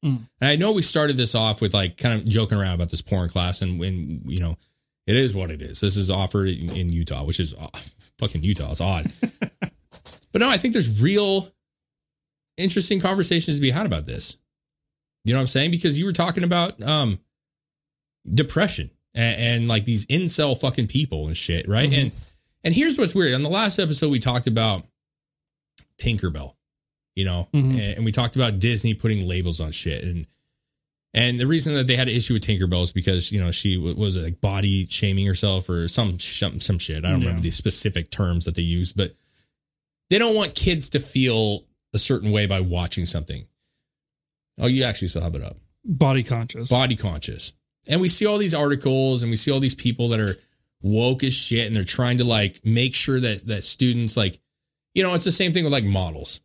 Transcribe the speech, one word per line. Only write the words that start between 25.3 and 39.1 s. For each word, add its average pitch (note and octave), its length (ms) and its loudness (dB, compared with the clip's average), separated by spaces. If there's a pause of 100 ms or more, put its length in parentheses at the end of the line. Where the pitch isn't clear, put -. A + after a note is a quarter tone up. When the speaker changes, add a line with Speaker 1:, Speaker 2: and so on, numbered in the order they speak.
Speaker 2:
Tinkerbell, F2 540 -2 (600)
you G2 100 0
know, F2 280 -2
Speaker 1:
Mm-hmm. C3+ 180 2
Speaker 2:
and, G#2+ 260 -2
and A2+ 80 0
we A2 60 2
talked A#2 240 0
about A2+ 240 2
Disney A2+ 340 2
putting G#2 340 0
labels F2 320 -2
on D#2 120 -4
shit. - 320 -4
And, E2+ 220 -4 (880)
and B2 260 2
the B2+ 80 0
reason D3+ 260 2
that C3 140 2
they B2+ 80 4
had B2+ 120 2
an A#2 80 0
issue A#2+ 180 0
with A2 100 0
Tinkerbell F2+ 400 2
is F2 80 -2
because, F2+ 400 0
you G#2 80 0
know, F2 120 0
she G2 240 0
w-, E2+ 200 -4
was, F#2+ 220 -2
like, E2+ 240 -6
body G2 460 0
shaming G2 380 0
herself F#2+ 440 0
or E2+ 180 -2
some, F2+ 320 -2
some, - 400 -4
some F#2+ 180 0
shit. D#2 280 -4
I F2+ 40 0
don't F2+ 120 2
Speaker 1:
Yeah. F2 60 0
Speaker 2:
remember F2 140 0
the E2+ 100 0
specific - 600 -2
terms F2 340 0
that D#2+ 100 -4
they F2+ 60 -2
used, F2 340 0
but G2 160 0 (960)